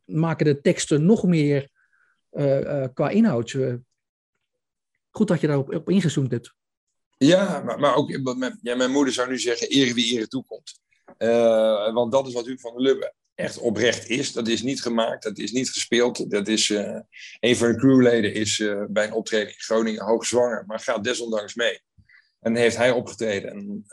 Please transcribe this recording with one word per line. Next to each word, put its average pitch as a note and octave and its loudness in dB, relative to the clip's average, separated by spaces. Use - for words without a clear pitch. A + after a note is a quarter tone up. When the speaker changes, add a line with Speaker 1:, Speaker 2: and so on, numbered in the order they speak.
Speaker 1:
maken D#3+ -2
de C#3+ 4
teksten D#3 2
nog A3 6
meer, D3 2
eh, C#3 0
eh, B2+ -6
qua C#3+ 0
inhoud. F3 2
Eh, C3 -2
goed - 0
dat E3+ 0
je D#3+ 0
daarop, C#3 -2
op E3 -6
ingezoomd D#3+ 0
hebt. A#2+ -8
Speaker 2:
Ja, F3 4
maar, B2 -6
maar C3+ 4
ook, C3+ -2
mijn, B2 -6
ja, A#2+ -4
mijn B2+ 0
moeder C3+ 2
zou B2+ -2
nu B2+ -4
zeggen, A#2 -2
"Ere B2+ 4
wie A#2 0
ere A2 -2
toekomt." - -12
Eh, A2 2
want A#2 0
dat C3+ 2
is B2+ -10
wat A#2+ -4
Huub C3 -10
van A#2 -14
der B2 -6
Lubbe C3+ 2
echt - -8
oprecht A2+ 0
is. B2+ -2
Dat A#2 -4
is A2 -2
niet B2+ -4
gemaakt, A2+ -2
dat G2+ -8
is G#2 -8
niet B2 -4
gespeeld. - -2
Dat G#2 -2
is, A2 0
eh, G#2 -4
een A#2+ 4
van A2+ 2
de A#2 2
crewleden A#2+ 4
is, G#2+ -2
eh, G#2 -2
bij G#2 0
een A2 -8
optreden G#2+ -2
in - -20
Groningen A2 -2
hoogzwanger, A2+ 0
maar A2 -10
gaat A2+ -4
desondanks A2+ -4
mee. A2+ -4
En A2+ -2
heeft A#2+ 2
hij A#2+ 4
opgetreden A2+ -4
en G2+ -12